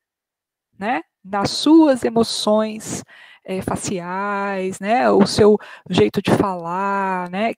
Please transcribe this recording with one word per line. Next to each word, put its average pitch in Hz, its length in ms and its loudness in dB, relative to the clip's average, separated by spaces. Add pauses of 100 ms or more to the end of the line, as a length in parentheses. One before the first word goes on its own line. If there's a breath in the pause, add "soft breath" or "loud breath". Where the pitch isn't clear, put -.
(800)
né, 240 220 -4 (200)
nas 196 280 -2
suas 302 560 4
emoções, 220 960 -2 (400 loud breath)
é, 190 180 -6
faciais, 196 1160 -6
né, 220 320 2
o 196 160 6
seu 214 300 4 (320 loud breath)
jeito 208 320 2
de - 100 -2
falar, 185 960 -2
né, 202 280 -4